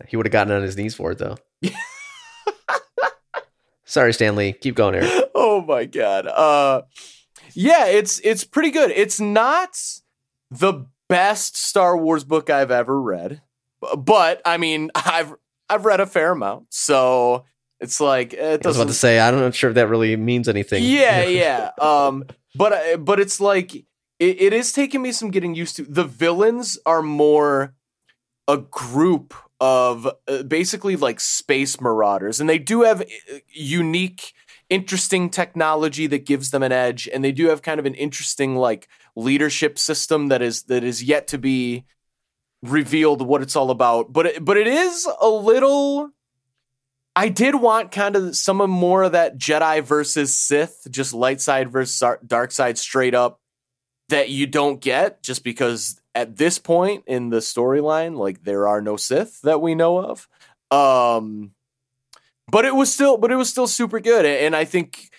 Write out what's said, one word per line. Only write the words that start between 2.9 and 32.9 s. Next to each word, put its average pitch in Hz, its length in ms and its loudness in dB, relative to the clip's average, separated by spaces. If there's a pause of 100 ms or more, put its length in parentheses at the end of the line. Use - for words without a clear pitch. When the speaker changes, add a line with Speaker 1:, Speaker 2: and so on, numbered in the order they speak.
Speaker 1:
Sorry, 123 280 2
Stan 107 240 0
Lee. 101 160 0
Keep 123 240 -6
going, 101 180 2
Eric. 494 400 0
Speaker 2:
Oh 208 280 2
my 139 220 -2
God. 101 420 -2
Uh, 143 560 2 (720)
yeah, 269 320 4
it's, 202 340 2
it's 220 240 0
pretty 311 260 0
good. 277 220 2
It's 202 260 0
not 240 580 0 (760)
the 139 360 -2 (220)
best 190 480 0
Star 180 400 2
Wars 160 260 0
book 156 280 -2
I've 139 200 2
ever 123 300 0
read, 107 420 -6 (380)
b-, - 180 -6
but 170 460 2
I 170 140 0
mean, 160 340 -4
<laughs> - 20 -20
I've, 160 400 -2 (340)
I've 202 160 -2
read 208 160 4
a 196 60 0
fair 170 260 0
amount, 110 380 -6
so 127 760 2 (360)
it's - 200 -8
like, 131 340 0
eh, 156 200 -2
it 151 100 -4
Speaker 1:
I 180 40 0
was 147 80 0
about 117 80 2
to - 60 0
Speaker 2:
doesn't - 100 -4
Speaker 1:
say, 117 180 6
I'm 120 220 4
not 127 160 0
sure 123 140 2
if 113 40 -6
that 120 140 4
really 113 260 2
means 117 340 -2
anything. 101 360 0
Speaker 2:
Yeah, 247 400 4
Speaker 1:
<laughs> - 0 -
Speaker 2:
yeah. 160 460 0 (100)
Um, 143 460 2 (280)
but, 208 180 2
uh, 165 260 0
but 175 200 0
it's 196 220 -2
like, 196 340 0
it, - 120 -18 (340)
it 185 320 4
is 240 200 -2
taking 277 300 -2
me 254 80 -6
some 226 220 -6
getting 175 240 -4
used 165 200 -8
to. 165 80 -12
The 147 200 -2
villains 180 840 -2
are 165 160 2
more 147 720 2 (720)
a 143 120 2
group 143 760 -2 (260)
of, 127 480 2 (180)
uh, 135 180 -4
basically, 180 520 -2
like, 131 240 -2
space - 600 -4
marauders, 107 600 0
and 156 80 0
they 160 100 2
do 208 240 -2
have, 220 200 4